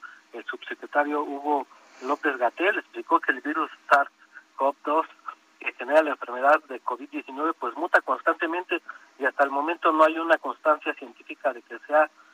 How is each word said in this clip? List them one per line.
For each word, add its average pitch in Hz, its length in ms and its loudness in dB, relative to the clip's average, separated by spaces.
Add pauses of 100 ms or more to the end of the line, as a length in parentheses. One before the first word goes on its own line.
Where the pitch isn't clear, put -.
(340)
el - 120 -12
subsecretario 147 800 -4
Hugo 143 440 -2 (360)
López-Gatell. 139 760 0
Explicó - 420 -2
que - 120 -2
el 131 100 -4
virus 156 280 -4 (200)
sars 143 220 4 (440)
cov 139 200 0 (100)
dos 156 200 0 (540)
que - 140 -8
genera 143 300 2
la 147 80 -2
enfermedad 131 520 2
de 123 160 -12
covid 123 300 -8
diecinueve, 143 440 -6
pues, 117 220 -8
muta 175 260 2
constantemente 175 800 -2 (380)
y 135 60 -2
hasta 135 180 2
el 135 60 0
momento 160 420 0
no 156 120 6
hay 160 140 4
una 165 200 2
constancia 147 560 -2
científica 131 600 -8
de 117 80 -18
que 113 180 -16
sea, 147 300 2 (240)